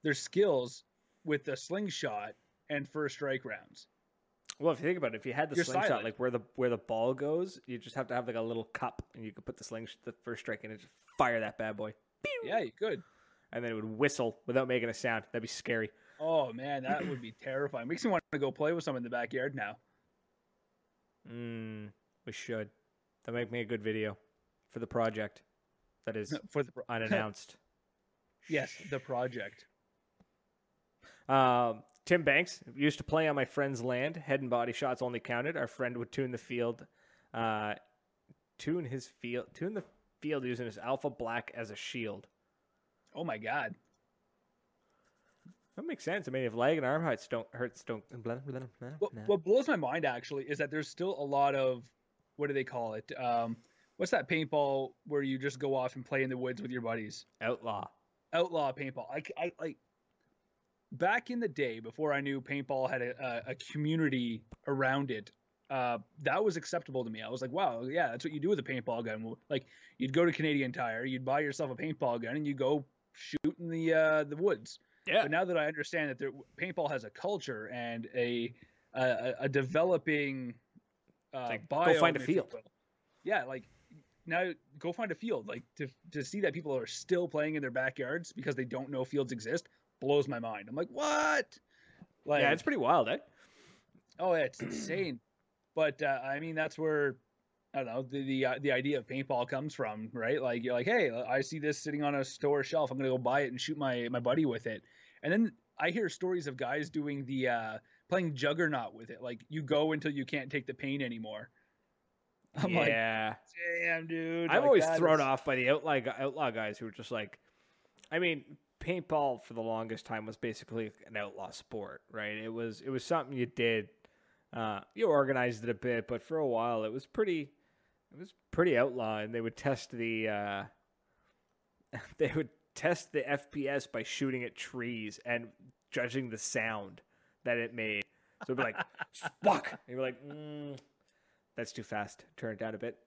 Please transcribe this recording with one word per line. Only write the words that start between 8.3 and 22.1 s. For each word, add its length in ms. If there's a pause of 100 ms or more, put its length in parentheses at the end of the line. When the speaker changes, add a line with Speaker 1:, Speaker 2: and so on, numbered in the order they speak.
Speaker 2:
a 40
little 320
cup, 300 (140)
and 80
you 80
could 120
put 120
the 80
sling-, 240 (160)
the 80 (120)
first 180
strike 200
in 80
and 80
just 140 (260)
fire 220
that 180
bad 180
boy. 160 (300)
Pew! 220
Speaker 1:
Yeah, 160
you 100
could. 320 (500)
Speaker 2:
And 120
then 60
it 40
would 100
whistle 540 (100)
without 180
making 220
a 60
sound. 380
That'd 100
be 60
scary. 420 (300)
Speaker 1:
Oh, 320
man, 320
that 220
would 160
be 100
<clears throat> 80
terrifying. 480
Makes 160
me 60
want 120 (100)
to 60
go 140
play 200
with 120
someone 160
in 40
the 120
backyard 380
now. 220 (1600)
Speaker 2:
Mm, 580 (360)